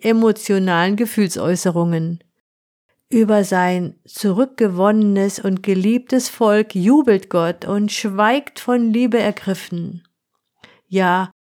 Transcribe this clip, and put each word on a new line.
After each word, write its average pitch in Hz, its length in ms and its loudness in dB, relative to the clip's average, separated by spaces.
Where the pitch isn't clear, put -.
emotionalen 202 920 0
Gefühlsäußerungen. 170 1300 -2
Über 214 360 4
sein 180 500 -2
zurückgewonnenes 202 1300 0
und 190 240 -4
geliebtes 220 640 0
Volk 214 460 0
jubelt 220 560 2
Gott 175 360 -2
und 208 260 -2
schweigt 214 640 -2
von 240 340 0
Liebe 240 260 2
ergriffen. 175 840 -6
Ja, 185 420 0